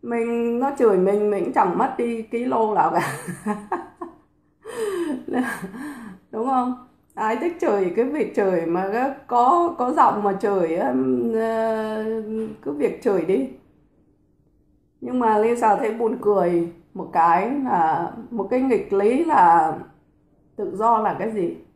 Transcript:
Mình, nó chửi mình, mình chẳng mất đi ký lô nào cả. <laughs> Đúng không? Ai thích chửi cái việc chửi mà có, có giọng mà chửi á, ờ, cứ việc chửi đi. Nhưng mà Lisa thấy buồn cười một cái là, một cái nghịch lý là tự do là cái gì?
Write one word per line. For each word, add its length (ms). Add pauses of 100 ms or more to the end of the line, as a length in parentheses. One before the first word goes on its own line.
Mình, 560
nó 180
chửi 200
mình, 340
mình 220
chẳng 240
mất 200
đi 240
ký 240
lô 300
nào 180
cả. 200 (2250)
<laughs> 260 (760)
Đúng 160
không? 400 (260)
Ai 220
thích 260
chửi 340
cái 100
việc 300
chửi 300
mà 500 (120)
có, 500
có 140
giọng 320
mà 100
chửi 420
á, 180 (400)
ờ, 720 (560)
cứ 100
việc 320
chửi 220
đi. 240 (1500)
Nhưng 180
mà 180
Lisa 380
thấy 180
buồn 280
cười 520 (200)
một 200
cái 380 (120)
là, 480 (200)
một 180
cái 120
nghịch 320
lý 320
là 480 (840)
tự 200
do 220
là 220
cái 120
gì? 260 (180)